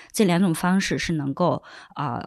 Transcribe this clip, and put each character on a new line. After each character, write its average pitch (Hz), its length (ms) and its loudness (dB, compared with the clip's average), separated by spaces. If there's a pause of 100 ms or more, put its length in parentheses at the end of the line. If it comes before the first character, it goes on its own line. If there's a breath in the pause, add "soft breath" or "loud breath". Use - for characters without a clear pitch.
(120 soft breath)
这 220 140 2
两 175 120 2
种 180 160 4
方 185 240 2
式 165 200 -2
是 - 160 -2
能 139 180 -4
够， 147 300 0 (340 loud breath)
呃， 131 300 -4